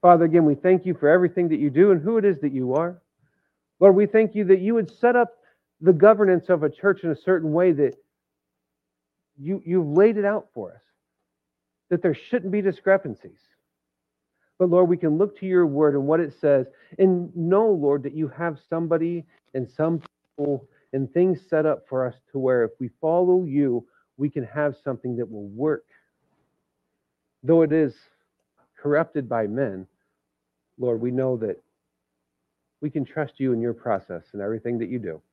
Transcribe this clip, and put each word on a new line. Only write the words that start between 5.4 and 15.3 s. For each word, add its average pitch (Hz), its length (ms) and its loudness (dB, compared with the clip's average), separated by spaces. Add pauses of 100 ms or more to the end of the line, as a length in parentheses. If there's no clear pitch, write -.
the 175 140 4
governance 190 560 4
of 165 140 2
a 151 60 0
church 196 340 -2
in 165 80 -4
a 147 40 -2
certain 160 360 -2
way 175 200 2
that 143 260 0 (1400)
you, 160 280 -8
you've 170 220 0
laid 196 300 4
it 202 80 -2
out 208 280 -4
for 98 200 -12
us, - 80 -20 (1080)
that 175 120 -2
there 170 120 0
shouldn't 196 380 -6
be 208 100 -2
discrepancies. 190 760 -2 (1200)
But 185 100 2
Lord, 175 200 4
we 175 80 0
can 160 200 -2
look 202 200 -2